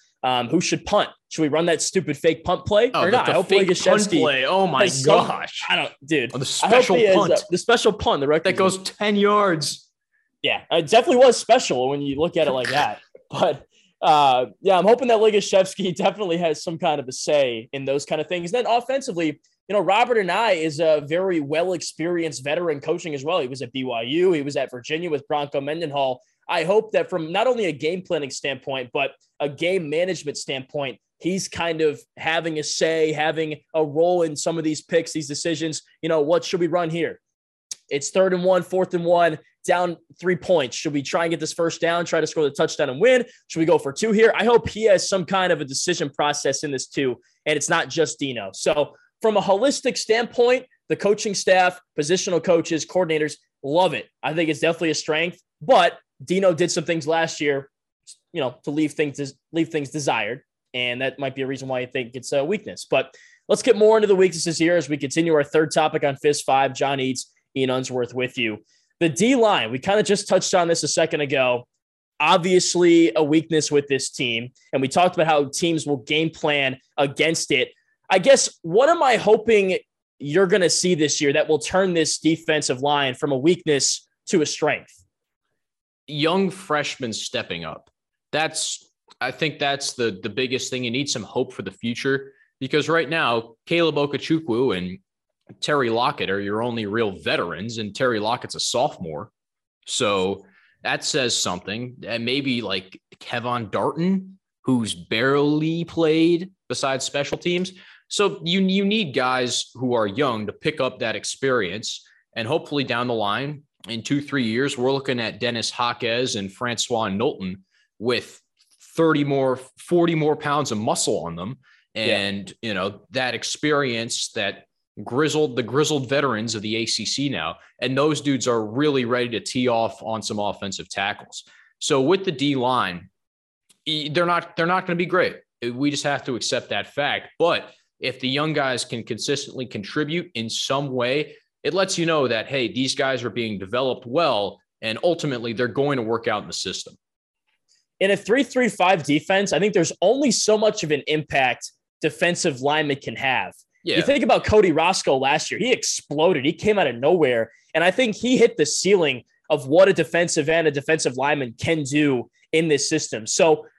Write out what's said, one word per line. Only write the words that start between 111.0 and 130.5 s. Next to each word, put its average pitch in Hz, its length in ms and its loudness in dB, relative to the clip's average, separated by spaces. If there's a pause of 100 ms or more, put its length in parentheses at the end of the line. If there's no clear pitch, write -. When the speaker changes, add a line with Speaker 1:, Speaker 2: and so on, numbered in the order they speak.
Speaker 2:
experience. 110 920 -4 (300)
And 113 140 -6
hopefully 151 340 -2
down 123 240 -2
the 123 80 -2
line 117 480 -4 (260)
in 117 140 -8
two, 143 180 -2
three 143 280 -2
years, 131 280 -2
we're 123 140 0
looking 135 300 -2
at 104 180 -6
Dennis 117 320 -4
Jaquez 120 640 -2
and 98 180 -6
Francois 117 560 -4
Knowlton 95 540 -4 (380)
with 113 420 -4 (540)
thirty 156 260 2
more, 135 380 0 (180)
forty 170 380 0
more 151 180 2
pounds 147 380 -2
of 107 60 -4
muscle 113 460 -2
on 82 120 -8
them. 101 220 -10 (360)
Speaker 1:
Yeah. 107 240 0
Speaker 2:
And, 98 340 -6 (100)
you 110 120 -4
know, 98 280 -4 (100)
that 127 240 -2
experience, 127 960 -4
that 101 320 -6 (400)
grizzled, 139 520 0
the 127 60 -2
grizzled 135 460 0
veterans 120 460 -2
of 104 80 -8
the 107 140 -4
A 113 100 -2
C - 180 -4
C 139 240 -4
now, 82 280 -6 (240)
and 131 180 -2
those 147 240 0
dudes 127 260 -2
are 117 160 0
really 135 400 0
ready 123 240 -2
to 110 120 -4
tee 123 280 -2
off 113 340 -2
on 110 200 -6
some 107 160 -6
offensive 98 500 -6